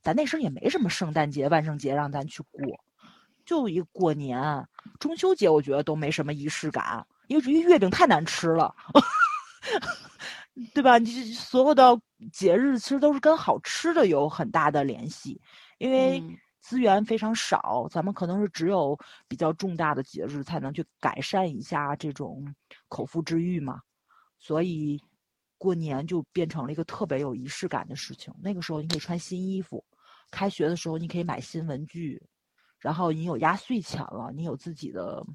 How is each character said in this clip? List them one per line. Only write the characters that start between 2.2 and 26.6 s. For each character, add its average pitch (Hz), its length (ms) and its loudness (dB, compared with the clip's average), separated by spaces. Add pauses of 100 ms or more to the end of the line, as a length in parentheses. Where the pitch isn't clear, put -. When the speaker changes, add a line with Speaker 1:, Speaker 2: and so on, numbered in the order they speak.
Speaker 1:
去 - 240 -14
过， - 120 -10 (840)
就 285 240 0
一 170 100 -2 (140)
过 170 200 2
年、 143 540 -4 (320)
中 330 160 -4
秋 370 180 2
节， 208 140 4
我 156 140 6
觉 135 100 -4
得 139 100 2
都 151 140 -2
没 156 160 -2
什 147 140 -2
么 147 80 -4
仪 147 160 -6
式 151 200 -6
感， - 360 -6 (220)
因 285 100 0
为 294 40 4
至 247 80 -4
于 320 120 4
月 339 180 8
饼 190 100 4
太 269 160 6
难 165 200 4
吃 - 240 -2
了， 160 260 2 (180)
<laughs> - 1800 0
对 285 100 2
吧？ 247 140 10
你 233 120 4 (220)
所 254 380 4
有 302 40 6
的 247 240 10 (360)
节 185 240 4
日 262 200 2
其 - 120 -6
实 269 100 0
都 294 140 6
是 269 80 -2
跟 311 160 6
好 165 240 0
吃 - 320 -2
的 285 140 6
有 147 200 2
很 147 240 -4
大 151 180 4
的 147 140 2
联 123 260 -4
系， - 300 -14 (380)
因 254 120 -4
为 262 300 2
Speaker 2:
嗯。 165 180 -12 (280)
Speaker 1:
资 254 140 -2
源 214 260 6
非 220 100 0
常 220 200 -2
少， - 560 -2
咱 165 120 -2
们 202 80 -2
可 185 140 -4
能 185 160 -2
是 202 80 0
只 165 200 -2
有 147 280 2 (300)
比 131 80 -8
较 160 180 0
重 175 240 -4
大 156 160 0
的 135 80 -2
节 85 240 -8
日 143 180 -6
才 160 160 -6
能 135 140 -6
去 160 100 -6 (160)
改 - 220 -2
善 190 260 -2
一 139 140 -8
下 143 340 -4
这 147 160 -8
种 139 320 -12 (440)
口 - 180 -8
腹 165 160 -4
之 165 180 -2
欲 175 200 -2
嘛， 135 200 -8 (600)
所 - 240 -2
以 151 360 -4 (600)
过 185 160 0
年 151 320 -4
就 170 160 -2 (100)
变 160 160 0
成 143 160 -6